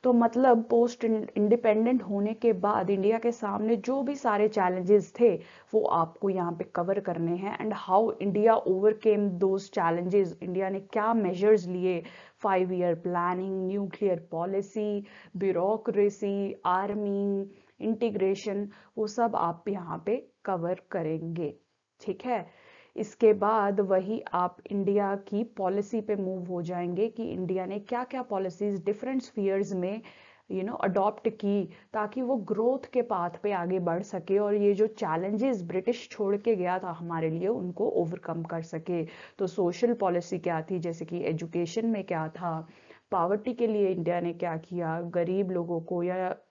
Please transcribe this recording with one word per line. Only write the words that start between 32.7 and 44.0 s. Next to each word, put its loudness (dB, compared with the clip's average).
के 2
पाथ -2
पे 0
आगे 0
बढ़ -2
सके -2
और 2
ये 4
जो 4
चैलेंजेस -2
ब्रिटिश -2
छोड़ -2
के 2
गया 0
था -6
हमारे -4
लिए, -2
उनको -2
ओवरकम -2
कर -6
सके। -4
तो 0
सोशल 0
पॉलिसी -2
क्या -2
थी, -4
जैसे -6
कि -6
एजुकेशन -2
में 0
क्या -4
था, -6
पॉवर्टी 0
के 0
लिए 2
इंडिया 0